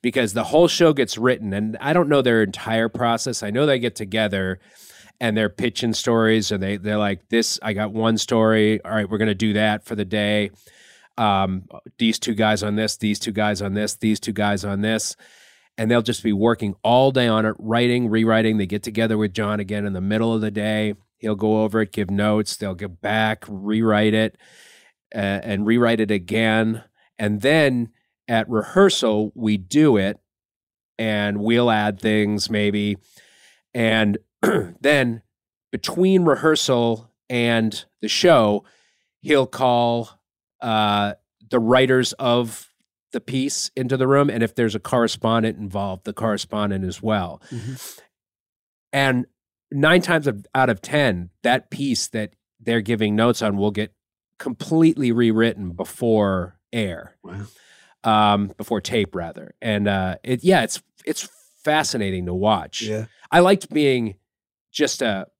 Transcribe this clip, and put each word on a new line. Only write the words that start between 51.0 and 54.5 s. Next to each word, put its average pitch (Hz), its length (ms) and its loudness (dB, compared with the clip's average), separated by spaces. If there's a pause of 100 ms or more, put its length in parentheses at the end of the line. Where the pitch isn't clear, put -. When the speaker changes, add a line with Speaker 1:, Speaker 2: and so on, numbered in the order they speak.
Speaker 1:
that 123 280 0
piece 139 380 -4
that 107 260 -8 (240)
they're 117 220 0
giving 107 340 -2
notes 117 280 2
on 104 140 0
will 101 140 0
get 104 220 -8 (460)
completely 165 720 0